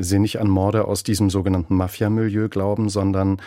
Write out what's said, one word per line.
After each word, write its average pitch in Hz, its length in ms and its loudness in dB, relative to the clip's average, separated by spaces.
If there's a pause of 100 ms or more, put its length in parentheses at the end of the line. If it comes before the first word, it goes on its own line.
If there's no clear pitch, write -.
Sie 95 180 0
nicht 107 220 0
an 104 80 0
Morde 98 380 2
aus 101 180 -4
diesem 101 260 0
sogenannten 95 460 0
Mafia-Milieu 107 720 0
glauben, 101 400 -2
sondern 98 580 0